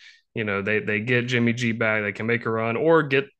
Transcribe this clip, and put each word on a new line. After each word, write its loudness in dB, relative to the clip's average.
you -4
know, -2
they, 0
they -2
get 0
Jimmy 2
G -2
back, 0
they -2
can -6
make -2
a -2
run, -2
or 4
get, 0